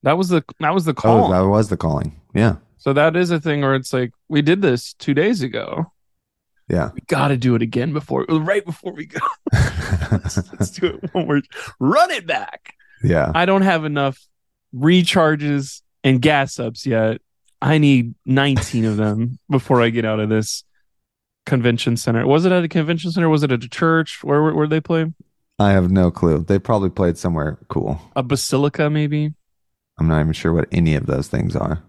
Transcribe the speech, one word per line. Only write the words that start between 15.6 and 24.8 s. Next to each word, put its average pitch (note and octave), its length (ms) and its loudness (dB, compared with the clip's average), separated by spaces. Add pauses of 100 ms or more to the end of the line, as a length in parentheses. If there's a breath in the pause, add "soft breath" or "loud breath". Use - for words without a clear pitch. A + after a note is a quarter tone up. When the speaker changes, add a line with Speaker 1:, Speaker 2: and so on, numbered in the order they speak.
Speaker 1:
and C3 160 4
gas C#3+ 360 2
ups A#2+ 280 -8
yet. A2+ 340 0 (420)
I C#3+ 160 2
need C3+ 380 4 (100)
nineteen C3 600 0
of A2 100 0
them G#2+ 480 -2
<laughs> - 60 -20
before B2+ 320 2
I A#2 80 4
get A2+ 160 -2
out A2 160 -2
of G#2+ 80 -2
this A2 340 -2 (840)
convention A#2+ 520 0
center. A#2 280 -2
Was D3+ 200 2
it F#3 80 2
at F3+ 100 2
a E3 60 -4
convention E3+ 420 -2
center? E3 160 0
Was D3+ 160 2
it C#3 80 0
at A#2+ 140 0
a - 40 -14
church? D#3+ 540 -2
Where, C#3+ 180 0
where, D#3 140 0
where D3+ 120 0
they D#3 120 0
play? D#3+ 320 -2 (480)